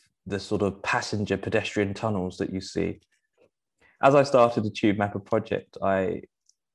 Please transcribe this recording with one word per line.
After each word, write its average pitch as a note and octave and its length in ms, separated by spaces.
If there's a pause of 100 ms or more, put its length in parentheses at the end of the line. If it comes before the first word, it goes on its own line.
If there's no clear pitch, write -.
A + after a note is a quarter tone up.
(260)
the G2 120
sort G2 240
of G2 220
passenger G#2 540
pedestrian G2+ 560
tunnels G2 440
that - 140
you F#2+ 80
see. F2+ 400 (1040)
As C#3 120
I C#3 80
started A#2 420
the G#2+ 40
Tube G2+ 280
Mapper G2+ 220
project, G2 600
I F#2+ 420 (520)